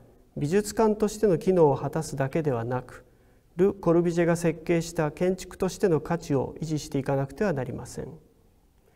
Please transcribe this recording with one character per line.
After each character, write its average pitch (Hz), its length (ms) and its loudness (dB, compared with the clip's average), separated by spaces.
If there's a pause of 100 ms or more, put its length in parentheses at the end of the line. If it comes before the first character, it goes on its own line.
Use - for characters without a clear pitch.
(360)
美 143 120 -2
術 208 260 0
館 220 200 4
と 208 140 0
し 208 100 -10
て 220 80 2
の 170 120 4
機 190 140 2
能 165 180 8
を 135 60 2
果 139 140 -4
た 160 120 -4
す 147 140 -8
だ 135 140 0
け 165 120 0
で 147 100 0
は 117 120 -2
な 123 180 -4
く、 - 220 -18 (520)
ル・ 196 180 4
コ 170 180 0
ル 175 100 6
ビ 175 100 0
ジ 175 100 2
ェ - 20 4
が 247 100 4
設 165 300 0
計 170 180 2
し 165 100 -8
た 151 180 0
建 185 260 0
築 - 220 -14
と 185 100 0
し 175 100 -8
て 208 100 4
の 151 120 4
価 170 180 -2
値 147 160 -4
を 127 260 -2
維 160 40 -8
持 156 140 -2
し 143 100 -12
て 143 100 -2
い 131 60 -2
か 139 120 0
な 135 100 0
く - 80 -10
て 220 100 -2
は 190 80 2
な 135 100 -2
り 120 100 -8
ま 117 140 -10
せ - 160 -12
ん。 - 60 -12 (880)